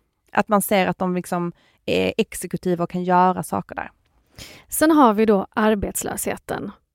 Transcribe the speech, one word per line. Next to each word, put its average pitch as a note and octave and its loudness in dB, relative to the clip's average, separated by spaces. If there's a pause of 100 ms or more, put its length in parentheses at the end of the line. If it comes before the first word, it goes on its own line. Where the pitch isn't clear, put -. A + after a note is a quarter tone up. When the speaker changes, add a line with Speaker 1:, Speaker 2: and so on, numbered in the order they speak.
(320)
Speaker 1:
Att - 0
man G3+ 2
ser F#3 2
att F3+ -4
de F3+ -2
liksom F3 -4 (340)
är - 0
exekutiva F3 -4
och - -8
kan F3+ -4
göra F3+ 2
saker - -6
där. - -10 (760)
Speaker 2:
Sen D#4 2
har C4+ 6
vi A3 2
då G3+ 2
arbetslösheten, G3+ -4 (240)